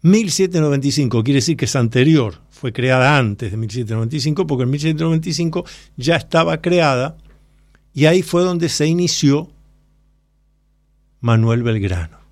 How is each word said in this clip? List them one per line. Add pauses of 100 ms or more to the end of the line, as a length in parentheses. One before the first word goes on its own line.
Mil
setecientos
noventa
y
cinco,
quiere
decir
que
es
anterior, (100)
fue
creada
antes
de
mil
setecientos
noventa
y
cinco,
porque
en
mil
setecientos
noventa
y
cinco (320)
ya
estaba
creada, (760)
y
ahí
fue
donde
se
inició (1700)
Manuel
Belgrano. (120)